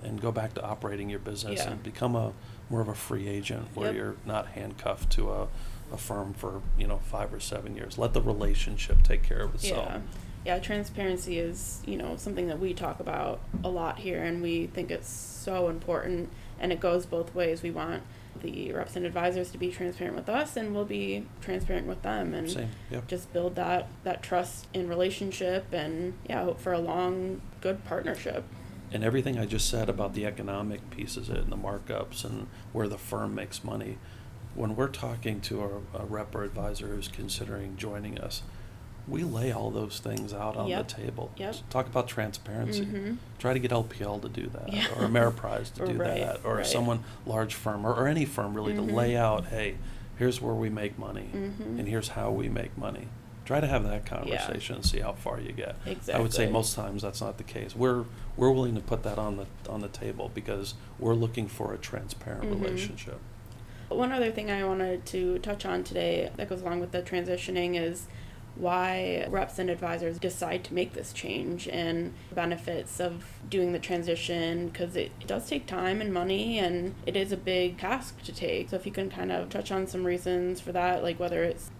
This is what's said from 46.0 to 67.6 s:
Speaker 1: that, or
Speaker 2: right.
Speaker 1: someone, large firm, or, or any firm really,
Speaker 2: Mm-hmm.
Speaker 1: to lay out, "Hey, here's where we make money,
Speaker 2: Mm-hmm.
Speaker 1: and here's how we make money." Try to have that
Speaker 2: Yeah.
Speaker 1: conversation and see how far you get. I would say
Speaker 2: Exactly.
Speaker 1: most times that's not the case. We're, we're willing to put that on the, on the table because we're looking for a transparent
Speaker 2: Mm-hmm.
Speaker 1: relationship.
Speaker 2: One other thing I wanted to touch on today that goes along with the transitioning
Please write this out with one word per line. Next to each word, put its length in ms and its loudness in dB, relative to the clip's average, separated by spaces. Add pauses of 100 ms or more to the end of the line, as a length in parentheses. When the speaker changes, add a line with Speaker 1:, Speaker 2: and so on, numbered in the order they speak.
Speaker 1:
that, 240 0
or 120 2
Speaker 2:
right. 80 2
Speaker 1:
someone, 380 4 (220)
large 280 0
firm, 320 -2
or, 80 6
or 140 4
any 160 4
firm 300 0
really, 200 0
Speaker 2:
Mm-hmm. 140 2
Speaker 1:
to 80 2
lay 220 6
out, 300 4
"Hey, 280 0 (420)
here's 220 4
where 140 0
we 160 2
make 280 -2
money, 360 -6
Speaker 2:
Mm-hmm. 460 -4
Speaker 1:
and 100 -2
here's 200 0
how 220 0
we 160 0
make 300 -2
money." 320 -6 (340)
Try 160 2
to 80 4
have 160 4
that 260 2
Speaker 2:
Yeah. 100 -4
Speaker 1:
conversation 580 -2
and 80 -2
see 160 4
how 100 0
far 260 -4
you 140 -6
get. 240 -6 (100)
I 40 -4
would 160 -4
say 400 4
Speaker 2:
Exactly. 20 4
Speaker 1:
most 260 4
times 280 -2
that's 180 -4
not 180 -4
the 60 -8
case. 320 -6
We're, 300 4 (320)
we're 140 8
willing 240 4
to 60 2
put 220 0
that 140 0
on 180 0
the, 120 -4 (220)
on 120 -4
the 80 -6
table 440 -4
because 420 -4 (220)
we're 160 4
looking 360 2
for 240 -2
a 40 -6
transparent 720 -6
Speaker 2:
Mm-hmm. 140 0
Speaker 1:
relationship. 560 -4 (720)
Speaker 2:
One 240 2
other 180 4
thing 180 -2
I 140 2
wanted 440 2
to 320 2
touch 260 -4
on 180 0
today 540 0
that 100 -4
goes 140 -4
along 180 0
with 140 -4
the 80 2
transitioning 760 0